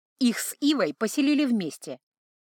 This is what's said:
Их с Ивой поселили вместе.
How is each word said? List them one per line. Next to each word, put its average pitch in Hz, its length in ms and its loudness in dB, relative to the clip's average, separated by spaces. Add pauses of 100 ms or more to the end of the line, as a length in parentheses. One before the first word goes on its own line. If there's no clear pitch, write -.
(180)
Их 240 220 2
с - 200 -10
Ивой 262 320 2
поселили 285 520 0
вместе. 180 560 -4 (580)